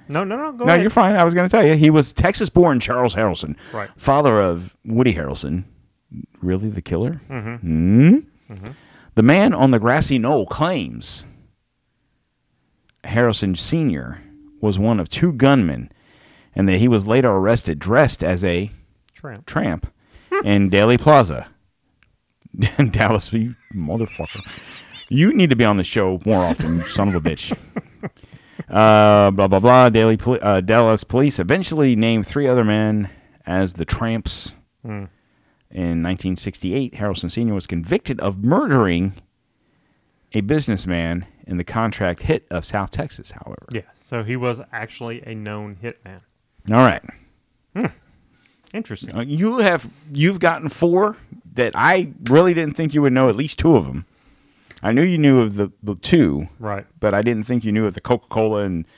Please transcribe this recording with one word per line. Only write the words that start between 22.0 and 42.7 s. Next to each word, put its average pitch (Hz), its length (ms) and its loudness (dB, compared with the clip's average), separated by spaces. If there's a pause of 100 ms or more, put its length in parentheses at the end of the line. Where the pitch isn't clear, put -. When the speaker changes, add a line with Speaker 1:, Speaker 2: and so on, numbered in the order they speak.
Speaker 2:
<laughs> 110 320 0
Dallas, 104 420 0
you 113 220 -4 (200)
motherfucker. 92 680 -8 (680)
You 170 260 4
need 180 160 4
to 123 60 4
be 117 80 4
on 104 120 4
the 95 80 -2
show 92 420 -2
more 98 180 2
often, 82 340 -2
you 82 60 -4
son 101 240 -2
of 92 60 -2
a 85 60 0
bitch. 78 420 -6
<laughs> - 40 -20 (1000)
Uh, 107 640 6
blah, 98 160 2
blah, 95 100 2
blah. 123 300 6
Daley 110 280 4
poli-, 120 260 -2
uh, 101 180 2
Dallas 110 420 2
police 135 380 0
eventually 143 560 0
named 113 280 0
three 143 220 -4
other 127 160 2
men 107 480 0 (340)
as 92 280 -2
the 85 120 -8
Tramps. - 680 -6 (320)
Speaker 1:
Hmm. 104 220 -12 (640)
Speaker 2:
In 85 300 -4
nineteen 90 340 -4
sixty-eight, 120 580 -6
Harrelson 98 380 -6
Senior 117 220 -2
was 92 120 -6
convicted 95 540 -6
of 98 240 -6
murdering 117 720 0 (1200)
a 107 80 -2
businessman 90 840 -4 (220)
in 92 80 -6
the 87 80 -6
contract 104 600 -4
hit - 240 -2
of 87 160 -8
South 98 280 -6